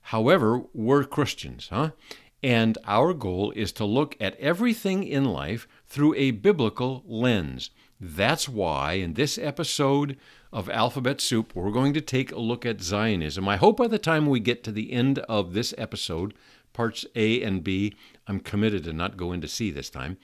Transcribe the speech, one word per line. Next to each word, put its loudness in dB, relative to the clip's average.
However, 4
we're 2
Christians, -6
huh? 0
And 4
our 4
goal -2
is -2
to -4
look 0
at -2
everything 0
in 0
life -2
through 4
a 2
biblical 0
lens. 0
That's 0
why 0
in -2
this 0
episode 0
of -6
Alphabet 0
Soup, 0
we're -2
going 2
to -2
take -2
a -8
look -2
at -4
Zionism. 0
I 2
hope 6
by 4
the 0
time 2
we 4
get 0
to -6
the -6
end 2
of -2
this -2
episode, -6
parts -4
A 2
and -2
B, 0
I'm -4
committed 0
to -8
not -4
go -4
into -6
C -4
this -10
time. -10